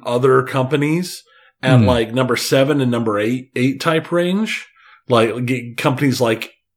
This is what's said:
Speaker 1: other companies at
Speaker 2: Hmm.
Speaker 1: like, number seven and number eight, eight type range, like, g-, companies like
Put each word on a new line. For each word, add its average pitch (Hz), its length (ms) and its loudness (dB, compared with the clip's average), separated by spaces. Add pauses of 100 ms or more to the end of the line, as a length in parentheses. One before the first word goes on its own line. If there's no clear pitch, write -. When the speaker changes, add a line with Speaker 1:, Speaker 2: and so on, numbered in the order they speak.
Speaker 1:
other 127 380 4
companies 147 800 -2 (400)
at 131 200 4
Speaker 2:
Hmm. 104 40 6
Speaker 1:
like, 113 280 2
number 123 240 0
seven 143 420 2
and 127 120 0
number 110 280 -2
eight, 123 380 -4
eight 135 240 0
type 160 300 -2
range, 180 560 -2 (420)
like, 117 360 2
g-, 120 300 -6
companies 131 460 0
like - 320 -2 (240)